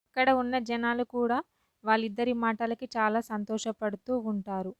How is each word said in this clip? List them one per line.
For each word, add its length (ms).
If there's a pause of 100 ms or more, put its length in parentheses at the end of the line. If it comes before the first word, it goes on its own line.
అక్కడ 300
ఉన్న 280
జనాలు 460
కూడా 380 (420)
వాళ్ళిద్దరి 480
మాటలకి 520
చాలా 360
సంతోషపడుతూ 1000
ఉంటారు. 600